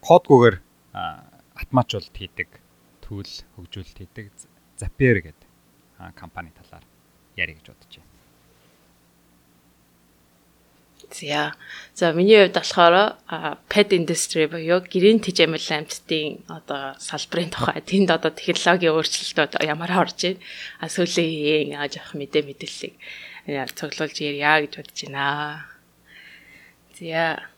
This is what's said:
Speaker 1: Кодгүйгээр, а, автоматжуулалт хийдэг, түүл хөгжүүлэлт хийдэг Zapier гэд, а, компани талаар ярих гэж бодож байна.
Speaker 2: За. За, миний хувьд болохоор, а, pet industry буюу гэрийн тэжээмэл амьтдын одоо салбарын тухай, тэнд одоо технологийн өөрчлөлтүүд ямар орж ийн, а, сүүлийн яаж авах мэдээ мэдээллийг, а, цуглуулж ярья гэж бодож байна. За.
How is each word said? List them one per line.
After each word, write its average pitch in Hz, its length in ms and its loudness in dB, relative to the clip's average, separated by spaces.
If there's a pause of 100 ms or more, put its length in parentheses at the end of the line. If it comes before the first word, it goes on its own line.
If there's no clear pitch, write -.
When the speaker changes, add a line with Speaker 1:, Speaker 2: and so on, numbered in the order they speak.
Speaker 1:
Кодгүйгээр, 123 560 6 (400)
а, 85 240 -10 (320)
автоматжуулалт - 640 -4
хийдэг, - 320 -12 (560)
түүл 98 240 -12 (240)
хөгжүүлэлт - 480 -18
хийдэг 101 320 -18 (480)
Zapier 107 400 2
гэд, 78 160 -20 (640)
а, 87 160 -18
компани 85 400 -16
талаар - 240 -20 (560)
ярих 82 240 -8
гэж - 80 -20
бодож - 320 -20
байна. - 80 -20 (3000)
Speaker 2:
За. 147 400 -4 (400)
За, 170 240 2
миний 202 240 8
хувьд 180 160 4
болохоор, 175 720 4
а, 160 400 -8
pet 208 240 2
industry 160 560 0
буюу 165 320 0
гэрийн 196 400 4
тэжээмэл 160 480 0
амьтдын 151 800 -6
одоо 139 480 -8
салбарын 170 560 -6
тухай, - 320 -2
тэнд 190 240 2
одоо 160 240 0
технологийн 175 640 2
өөрчлөлтүүд - 720 -2
ямар 170 240 -4
орж 180 400 0
ийн, 185 80 -12 (400)
а, 160 80 -8
сүүлийн 156 880 0
яаж 143 240 -8
авах - 160 -14
мэдээ 143 240 -2
мэдээллийг, - 560 -12 (560)
а, 135 160 -6
цуглуулж - 480 -8
ярья 147 480 0
гэж - 160 -14
бодож - 240 -18
байна. 147 640 -6 (1300)
За. 165 480 -4 (120)